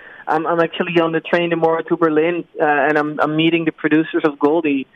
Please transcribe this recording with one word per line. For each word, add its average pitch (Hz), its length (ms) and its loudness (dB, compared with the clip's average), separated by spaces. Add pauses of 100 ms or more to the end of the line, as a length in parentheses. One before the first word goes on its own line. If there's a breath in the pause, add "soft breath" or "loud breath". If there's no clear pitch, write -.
(260 loud breath)
I'm, 160 200 -2
I'm 170 140 0
actually 170 400 0
on 165 120 0
the 160 80 -2
train 170 300 -2
tomorrow 165 320 0
to 170 140 -2
Berlin, 165 480 0 (160)
uh, 165 40 0
and 147 340 2
I'm, 151 220 -2
I'm 151 160 0
meeting 165 280 2
the 156 80 -2
producers 160 520 0
of 143 140 0
Goldie. 147 580 0